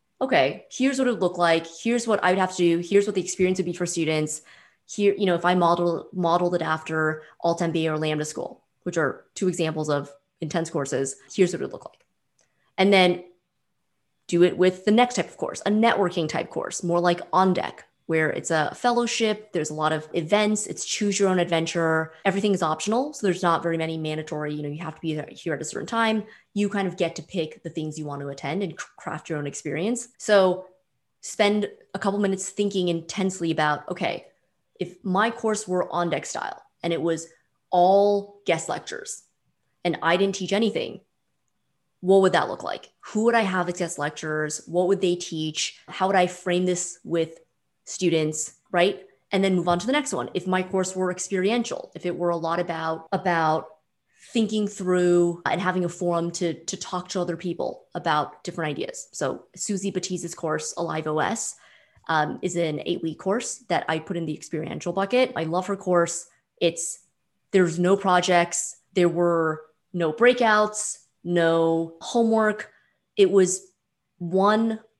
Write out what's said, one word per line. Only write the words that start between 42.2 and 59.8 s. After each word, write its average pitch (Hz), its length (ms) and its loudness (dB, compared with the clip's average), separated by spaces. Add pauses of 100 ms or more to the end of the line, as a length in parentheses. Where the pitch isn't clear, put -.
would 185 120 6
that 165 160 2
look - 140 -8
like? - 280 -8 (200)
Who 214 140 0
would 233 100 4
I 226 60 4
have 185 280 -2
as 175 80 -6
guest 170 200 -6
lecturers? 151 720 -4
What 175 220 0
would 196 100 2
they 180 160 2
teach? 156 720 -6
How - 200 -2
would 196 100 2
I 180 100 6
frame 180 380 -2
this 180 400 -4
with 165 340 -2 (460)
students, 156 680 -2 (160)
right? 190 300 2 (300)
And 196 120 2
then 185 120 4
move 175 120 0
on 175 120 2
to 196 60 -6
the 247 60 0
next 277 220 0
one. 123 200 -4
If 185 140 -4
my 185 160 0
course 185 320 -2
were 185 160 -2
experiential, 196 840 -2
if 180 100 -10
it 175 100 -2
were 175 140 0
a 170 80 0
lot 165 220 -2
about, 160 520 -4
about 165 560 0 (640)
thinking 214 360 0
through 175 800 2
and 160 160 0
having 180 240 0
a 170 40 -4
forum 170 420 -2
to, 170 220 -2 (120)
to - 120 -8
talk 175 320 -8
to 185 120 -2
other 175 160 -4
people - 560 -6
about 151 500 -2
different 156 280 -6
ideas. - 400 -10
So - 340 -4 (100)
Susie 196 360 -4